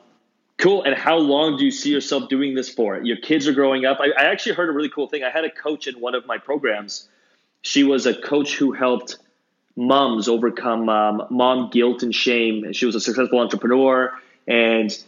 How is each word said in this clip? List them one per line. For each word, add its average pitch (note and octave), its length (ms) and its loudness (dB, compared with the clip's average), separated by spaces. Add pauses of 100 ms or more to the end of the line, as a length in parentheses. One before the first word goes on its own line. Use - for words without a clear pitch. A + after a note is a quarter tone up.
(560)
cool. F#3+ 280 4
And C#3 120 2
how D#3+ 220 2
long D3 380 2
do C3+ 80 0
you C3+ 80 4
see C#3+ 180 -4
yourself C3+ 380 -2
doing C3+ 260 -2
this B2+ 180 -4
for? G2+ 280 -2
Your A#2 160 -2
kids D3+ 320 0
are D3 40 2
growing C3+ 340 2
up. C3+ 140 2
I, C#3 60 2 (140)
I C#3+ 60 4
actually G3 280 -2
heard E3+ 140 -2
a D#3+ 40 -2
really D3 180 -2
cool C3+ 180 -6
thing. D3 160 -8
I B2+ 60 -4
had D#3+ 140 -2
a D#3 60 -4
coach D3+ 380 -8
in B2+ 120 -12
one B2 140 -4
of B2 120 -6
my A#2 120 -6
programs. G#2+ 680 -6 (540)
She - 200 2
was C3+ 240 2
a A#2 80 2
coach C#3+ 400 -4
who C3+ 180 0
helped B2+ 460 -2 (580)
moms B2 520 2
overcome, A#2 600 0
um, G#2+ 400 0
mom B2 420 0
guilt A#2+ 320 2
and A#2 120 -2
shame. A2+ 500 0
And G#2 100 -8
she B2+ 120 -2
was A2 80 0
a A2+ 60 -4
successful B2 400 0
entrepreneur. B2+ 720 2 (360)
And A2+ 420 2 (180)